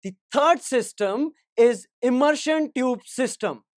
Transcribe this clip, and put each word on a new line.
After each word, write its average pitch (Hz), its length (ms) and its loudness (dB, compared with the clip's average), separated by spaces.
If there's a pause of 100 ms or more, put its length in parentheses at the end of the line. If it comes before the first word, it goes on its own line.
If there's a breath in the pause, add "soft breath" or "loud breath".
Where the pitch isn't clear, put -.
The 190 120 -12 (180)
third 330 300 2
system 240 680 -4 (240)
is 233 300 4 (140)
immersion 294 760 0
tube 247 300 -2
system. 190 600 -6 (120)